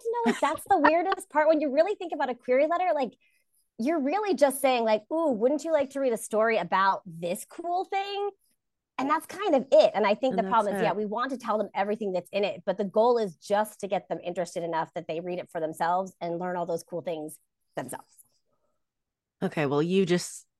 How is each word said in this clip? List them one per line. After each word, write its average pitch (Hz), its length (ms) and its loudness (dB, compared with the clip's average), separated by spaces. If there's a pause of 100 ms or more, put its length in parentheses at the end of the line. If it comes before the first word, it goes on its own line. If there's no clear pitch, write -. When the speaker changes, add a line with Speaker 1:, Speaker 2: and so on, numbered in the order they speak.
Speaker 1:
to 453 100 -4
know. 466 140 -2
Like, - 160 0
that's 302 280 -2
the 392 80 6
Speaker 2:
<laughs> - 20 4
Speaker 1:
weirdest 320 500 2
part. 302 180 2
When 311 140 4
you 294 100 0
really 339 240 2
think 349 180 -8
about 285 160 -2
a 247 60 -4
query 254 320 2
letter, 349 280 0
like, 269 160 -2 (640)
you're 294 240 0
really 359 340 0
just 269 260 4
saying, 254 220 2
like, 220 280 2
"Ooh, 320 200 2
wouldn't 254 320 2
you 320 80 -4
like 285 200 0
to 277 100 -6
read 254 120 2
a 214 40 -2
story 220 400 0
about 190 480 2
this 170 400 -8
cool 349 400 -4
thing?" 403 440 -4 (680)
And 269 120 -2
that's 311 160 0
kind 370 300 0
of 220 160 2
it. 269 240 8
And 208 100 2
I 208 100 4
think 262 180 -2
Speaker 2:
And 190 60 0
Speaker 1:
the 208 100 4
problem 208 240 2
Speaker 2:
that's 196 80 -2
Speaker 1:
is, - 20 2
yeah, 190 80 4
Speaker 2:
it. 180 60 -4
Speaker 1:
we 214 80 -2
want 233 260 -4
to 262 60 -6
tell 220 200 -2
them 214 160 -2
everything 202 380 -2
that's 175 200 -4
in 202 120 0
it, 175 220 -2
but 190 120 -2
the 214 60 -2
goal 226 340 4
is 202 200 -4
just 214 420 -2
to 202 80 -6
get 190 220 -4
them 165 140 -4
interested 175 400 -4
enough 165 320 -4
that 170 120 -10
they 165 140 -4
read 180 180 -6
it 123 120 -12
for 170 100 -6
themselves 175 580 -2
and 170 200 -6
learn 180 180 -4
all 175 80 -4
those 170 180 -4
cool 170 180 -10
things 156 360 -8 (400)
themselves. - 360 -12 (1300)
Speaker 2:
Okay, 170 240 -2
well, 143 160 0
you 185 240 2
just, - 400 -2 (140)